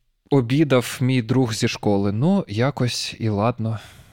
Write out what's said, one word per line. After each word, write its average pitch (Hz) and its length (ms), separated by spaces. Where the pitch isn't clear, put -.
обідав 135 720
мій 127 200
друг 117 320
зі 117 140
школи. 101 440
Ну, 165 360
якось 120 720
і 110 100
ладно. 110 500